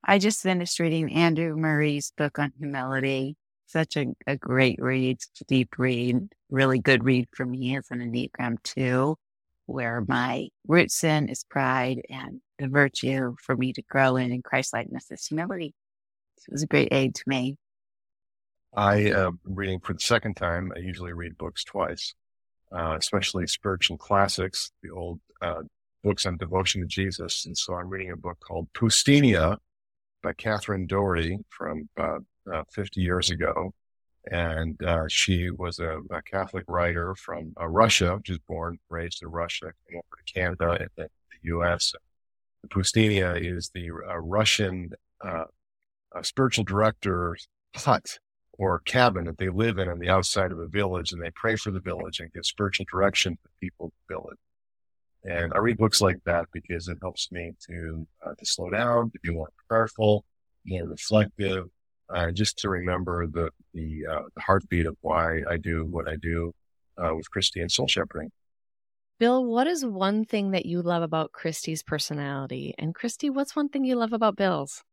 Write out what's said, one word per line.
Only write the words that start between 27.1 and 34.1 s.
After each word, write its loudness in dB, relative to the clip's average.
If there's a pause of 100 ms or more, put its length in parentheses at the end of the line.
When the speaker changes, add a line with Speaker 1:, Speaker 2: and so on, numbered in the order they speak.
Speaker 2:
And -8
so -4
I'm -6
reading -8
a -8
book -8 (100)
called -6
Poustinia 6 (680)
by -4
Catherine -2
Dory 2 (100)
from, -8 (100)
uh, -2 (340)
uh, -4
fifty -6
years 2
ago. -2 (580)